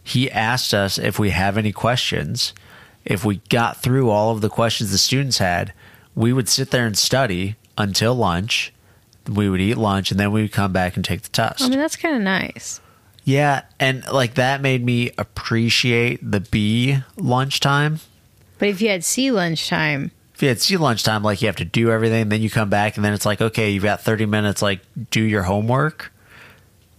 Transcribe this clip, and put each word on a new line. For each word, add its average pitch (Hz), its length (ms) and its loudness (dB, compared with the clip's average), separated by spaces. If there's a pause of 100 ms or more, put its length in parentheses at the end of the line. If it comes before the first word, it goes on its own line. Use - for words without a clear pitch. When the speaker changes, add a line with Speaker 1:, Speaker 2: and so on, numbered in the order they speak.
Speaker 1:
He 127 280 0
asked 110 420 0
us 98 240 0
if 110 220 -2
we 104 120 2
have 95 260 0
any 110 140 0
questions. 117 800 -2 (520)
If 104 200 -2
we 101 120 0 (120)
got 117 280 0
through 127 320 2
all 107 220 4
of 110 100 -2
the 107 80 0
questions 113 420 0
the 98 60 0
students 131 420 0
had, 92 340 0 (420)
we 117 180 2
would 127 160 0
sit - 220 -2
there 123 140 2
and 104 120 -2
study 104 580 0 (220)
until 107 360 0
lunch. 101 600 -2 (540)
We 104 220 0
would 95 120 2
eat 104 160 0
lunch, 98 340 0
and 92 80 0
then 101 120 2
we 107 100 2
would 104 100 -2
come 101 200 0
back 90 240 0
and 92 80 -2
take 85 200 -4
the - 60 -18
test. - 320 -2
Speaker 2:
I 254 80 0
mean, 269 100 0
that's 311 160 -2
kinda 311 240 -2
nice. - 600 -4 (460)
Speaker 1:
Yeah, 139 380 2 (160)
and, 131 300 0
like, 120 260 0
that 135 260 2
made 131 240 0
me 120 320 0
appreciate 117 1000 0 (120)
the 101 80 2
B 117 600 0 (180)
lunchtime. 139 840 0 (580)
Speaker 2:
But 202 120 0
if 196 120 -4
you 220 80 2
had 185 140 -2
C 269 280 0
lunchtime 165 800 -2 (220)
Speaker 1:
If - 100 -2
you 143 60 4
had 117 120 0
C 190 160 2
lunchtime, 110 460 0
like, 104 180 0
you 107 60 2
have 95 100 0
to 90 80 -4
do 113 260 2
everything, 113 380 2
then 110 140 0
you 107 60 0
come 107 200 0
back, 104 260 2
and 104 80 0
then 104 100 2
it's 101 120 -4
like, 104 160 0
"Okay, 110 300 0
you've 98 120 0
got 104 180 0
thirty 110 260 0
minutes, 104 340 0
like, 98 200 0 (300)
do 113 100 2
your 107 220 2
homework." 117 680 0 (840)